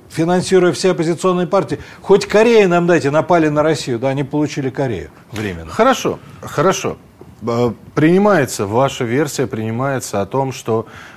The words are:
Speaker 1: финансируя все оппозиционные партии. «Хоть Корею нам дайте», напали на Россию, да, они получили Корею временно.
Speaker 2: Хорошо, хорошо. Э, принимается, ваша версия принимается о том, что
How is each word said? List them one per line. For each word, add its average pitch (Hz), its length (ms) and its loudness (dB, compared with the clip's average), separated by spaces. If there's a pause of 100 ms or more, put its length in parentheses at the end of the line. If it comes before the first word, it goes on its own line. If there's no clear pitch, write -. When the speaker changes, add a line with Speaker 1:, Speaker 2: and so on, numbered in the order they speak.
(100)
Speaker 1:
финансируя 180 600 2
все - 180 0
оппозиционные 175 560 -2
партии. 156 320 -2 (220)
«Хоть 196 260 2
Корею 220 420 4
нам 175 200 2
дайте», 143 240 2
напали 156 360 2
на 151 140 2
Россию, 143 380 -2
да, 135 80 0
они 135 160 -2
получили 147 460 -4
Корею 113 400 -6 (200)
временно. 90 400 -8
Speaker 2:
Хорошо, 214 480 0 (220)
хорошо. 151 560 -2 (500)
Э, 117 260 0 (220)
принимается, 170 720 2
ваша 127 380 0
версия 131 420 -2
принимается 117 720 -6
о 98 60 -4
том, 131 260 -4
что 113 340 -4 (300)